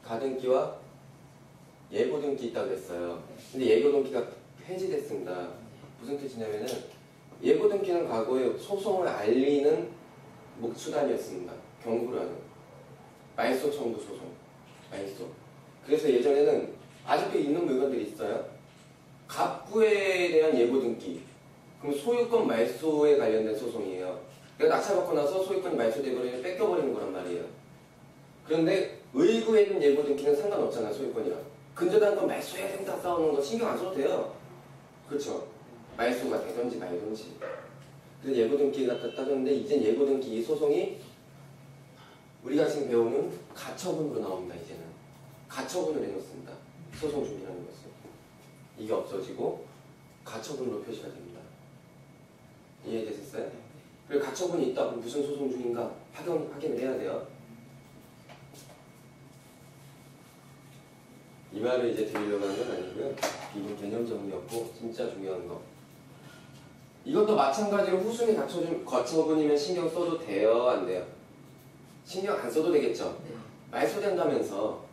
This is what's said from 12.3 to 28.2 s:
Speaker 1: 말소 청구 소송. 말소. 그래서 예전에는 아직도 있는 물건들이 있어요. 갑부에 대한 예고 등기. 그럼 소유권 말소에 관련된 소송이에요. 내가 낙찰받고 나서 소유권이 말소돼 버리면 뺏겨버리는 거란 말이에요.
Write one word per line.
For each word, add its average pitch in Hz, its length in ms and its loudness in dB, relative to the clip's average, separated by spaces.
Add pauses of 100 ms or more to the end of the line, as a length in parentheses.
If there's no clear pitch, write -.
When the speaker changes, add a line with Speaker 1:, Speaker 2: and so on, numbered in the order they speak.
Speaker 1:
말소 127 360 0
청구 117 300 -4
소송. - 280 -12 (600)
말소. 98 360 -10 (580)
그래서 151 240 4
예전에는 139 640 6 (320)
아직도 - 340 2
있는 156 260 2
물건들이 127 460 2
있어요. - 340 -4 (840)
갑부에 196 1040 2
대한 156 260 6
예고 123 220 6
등기. - 440 -4 (580)
그럼 143 160 -2
소유권 233 480 2
말소에 147 720 4
관련된 110 400 2
소송이에요. 92 600 -6 (400)
내가 160 160 6
낙찰받고 180 380 2
나서 156 300 2
소유권이 - 320 -2
말소돼 127 380 0
버리면 123 300 -4
뺏겨버리는 175 500 0
거란 107 200 -4
말이에요. 87 320 -6 (1000)